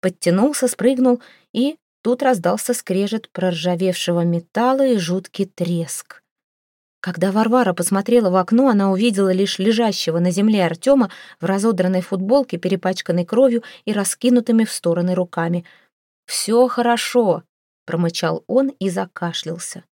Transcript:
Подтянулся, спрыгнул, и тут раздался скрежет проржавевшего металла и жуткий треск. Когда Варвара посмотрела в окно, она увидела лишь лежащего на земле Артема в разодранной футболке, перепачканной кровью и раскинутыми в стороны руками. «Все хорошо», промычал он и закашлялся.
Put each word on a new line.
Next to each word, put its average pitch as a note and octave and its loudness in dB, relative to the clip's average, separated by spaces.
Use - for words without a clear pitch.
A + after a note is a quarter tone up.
Подтянулся, G3 0
спрыгнул, B3 2
и C#4 -2
тут B3 -2
раздался G#3+ 0
скрежет G3+ -4
проржавевшего F3 -2
металла A#3 0
и B3 2
жуткий F#3 -4
треск. E3+ -6
Когда F3+ -2
Варвара A3 2
посмотрела G3 2
в F3+ 2
окно, A3 4
она G3 2
увидела G3 0
лишь F#3+ 0
лежащего G#3 0
на F3+ 2
земле G3+ 2
Артема A3 2
в E3+ -10
разодранной F#3 0
футболке, G3 -2
перепачканной F3+ -2
кровью A#3 2
и G#3+ -4
раскинутыми A3+ 2
в - -8
стороны F3 -2
руками. F3 -2
«Все A#3 0
хорошо», A#3 0
промычал E3 -2
он C4 2
и F#3+ -4
закашлялся. F3 -8